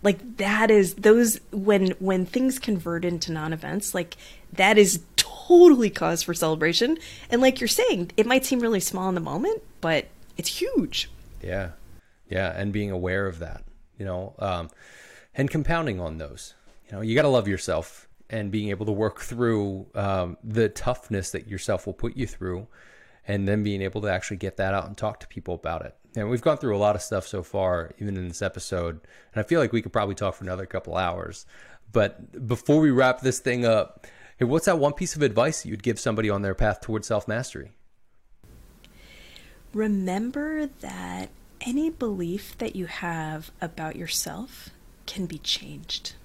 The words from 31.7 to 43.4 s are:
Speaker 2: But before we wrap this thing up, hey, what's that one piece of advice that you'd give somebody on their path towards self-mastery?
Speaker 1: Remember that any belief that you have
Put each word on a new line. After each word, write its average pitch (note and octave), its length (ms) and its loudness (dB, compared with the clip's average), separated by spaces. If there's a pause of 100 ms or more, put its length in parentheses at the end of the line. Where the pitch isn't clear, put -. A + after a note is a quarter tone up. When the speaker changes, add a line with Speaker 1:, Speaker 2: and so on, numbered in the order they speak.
Speaker 2:
But - 560 0
before C3+ 320 2
we D#3 100 6
wrap B2+ 320 4
this B2+ 180 0
thing B2 260 -2
up, A2 420 0 (300)
hey, B2+ 80 2
what's D3 200 2
that F3 140 2
one C#3+ 140 2
piece F3 220 -6
of D3+ 60 0
advice C3 400 2
that - 80 -10
you'd G2+ 140 -8
give A2+ 160 -2
somebody G#2+ 300 -2
on G2+ 120 0
their G2 140 -2
path G#2+ 260 0
towards A2 260 -6
self-mastery? A2 640 -4 (2000)
Speaker 1:
Remember A3 920 -2 (140)
that F#3 500 -10 (320)
any D4 300 -2
belief G3 680 -6
that - 180 -8
you F#3 120 -6
have D#3+ 640 -8 (100)